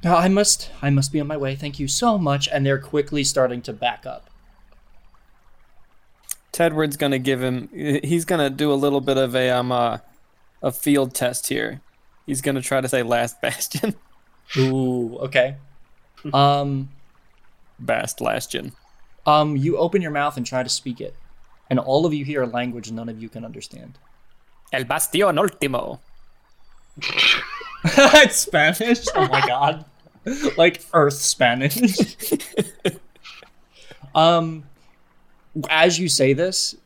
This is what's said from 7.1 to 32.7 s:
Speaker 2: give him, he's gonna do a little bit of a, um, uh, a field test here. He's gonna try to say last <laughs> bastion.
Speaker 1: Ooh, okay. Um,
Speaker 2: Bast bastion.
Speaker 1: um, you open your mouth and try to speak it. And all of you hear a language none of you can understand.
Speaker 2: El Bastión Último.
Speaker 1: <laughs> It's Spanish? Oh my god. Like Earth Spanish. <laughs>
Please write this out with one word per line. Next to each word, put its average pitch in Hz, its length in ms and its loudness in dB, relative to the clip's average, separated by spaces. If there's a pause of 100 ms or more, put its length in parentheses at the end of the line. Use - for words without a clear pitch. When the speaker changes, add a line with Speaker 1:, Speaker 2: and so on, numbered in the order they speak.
Speaker 2:
give 127 240 0
him, 127 300 -4
he's 147 520 -2
gonna 156 260 0
do 143 220 0
a - 20 4
little 139 260 2
bit 135 180 0
of 127 180 0
a, 127 140 2
um, 123 200 0
uh, 120 280 0 (640)
a 135 100 -2
field 135 420 0
test 123 340 -4
here. 123 320 -4 (460)
He's 139 140 -4
gonna 135 220 -2
try 135 180 0
to 127 80 -4
say 123 160 0
last 117 360 -2
<laughs> - 20 -8
bastion. - 520 -4 (640)
Speaker 1:
Ooh, 127 600 0
okay. 131 380 0 (760)
Um, 139 560 2 (880)
Speaker 2:
Bast 120 400 -4
bastion. - 540 -4 (540)
Speaker 1:
um, 151 300 4
you 139 200 0
open 175 260 0
your 160 80 -6
mouth 143 260 -2
and 123 80 -6
try 127 200 -4
to 123 40 -14
speak - 320 -8
it. 107 140 -12 (560)
And 135 80 2
all 147 280 2
of 156 80 0
you 143 100 -4
hear 143 180 -2
a 123 40 0
language 120 440 -6
none 113 180 -8
of 110 140 -12
you 110 60 -14
can 113 160 -14
understand. 113 540 -18 (760)
Speaker 2:
El 131 120 -2
Bastión 160 540 0
Último. 143 640 -2 (1000)
Speaker 1:
<laughs> - 400 0 (440)
It's 277 540 6
Spanish? 180 760 0
Oh 381 140 2
my - 180 2
god. 143 380 0 (720)
Like 175 260 4 (100)
Earth 143 220 4
Spanish. 131 640 0
<laughs> - 580 0 (1800)